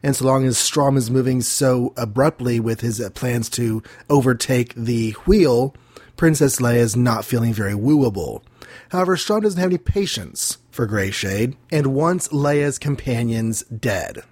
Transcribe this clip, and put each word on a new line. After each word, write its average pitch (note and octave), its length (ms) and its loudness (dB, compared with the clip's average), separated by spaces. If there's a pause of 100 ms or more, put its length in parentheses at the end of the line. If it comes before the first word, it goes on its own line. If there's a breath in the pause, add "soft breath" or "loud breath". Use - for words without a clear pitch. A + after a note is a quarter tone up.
and C#3 140 0
so B2 100 -2
long C3 200 4
as B2 120 2
Strom C#3 400 2
is A#2+ 140 0
moving B2+ 300 2
so B2+ 540 0
abruptly A#2+ 640 0
with A2+ 220 -2
his, A2+ 180 -4
uh, G2+ 120 -6
plans A#2+ 380 -4
to A2+ 340 -4 (260 loud breath)
overtake B2 680 2
the A#2 360 -2 (160)
Wheel, C#3 480 4 (400 loud breath)
Princess D3+ 440 2
Leia A#2+ 180 2
is A#2 180 2
not A#2+ 300 2
feeling A#2 280 0
very G#2 200 -2
wooable. G#2 680 0 (480 loud breath)
However, F3+ 280 0
Strom G#3+ 240 0
doesn't G3 180 0
have F#3 100 2
any F3+ 80 0
patience - 800 -4 (140)
for A#2+ 160 -4
Greyshade G2+ 680 -2 (160)
and C#3 220 0
wants E3 360 0
Leia's C#3+ 500 0
companions A2+ 840 -4
dead. G#2+ 680 -6